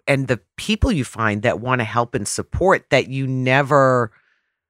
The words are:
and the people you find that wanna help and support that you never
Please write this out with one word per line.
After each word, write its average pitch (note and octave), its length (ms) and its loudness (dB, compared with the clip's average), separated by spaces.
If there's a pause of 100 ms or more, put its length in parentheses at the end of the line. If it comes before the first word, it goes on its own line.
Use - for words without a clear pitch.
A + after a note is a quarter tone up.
and C3+ 200 -2
the B2 120 -2 (160)
people A3 340 -2
you C#3+ 140 0
find G#2+ 380 -2
that G2+ 180 0
wanna B2 240 -2
help A#2 300 -2
and G#2 120 -4
support - 640 0
that C3 200 2
you C3+ 180 -4
never C3 840 2 (580)